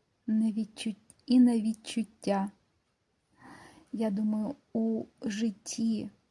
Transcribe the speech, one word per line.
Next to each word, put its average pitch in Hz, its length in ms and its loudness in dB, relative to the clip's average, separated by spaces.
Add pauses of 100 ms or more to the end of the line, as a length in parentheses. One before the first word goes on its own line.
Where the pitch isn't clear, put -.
(260)
на 220 260 2
відчут-, 214 440 -6 (300)
і 254 140 6
на 240 180 8
відчуття. 202 920 -4 (1400)
Я 220 180 -2
думаю, 214 440 -2 (180)
у 226 320 -2 (180)
житті 214 880 -4 (200)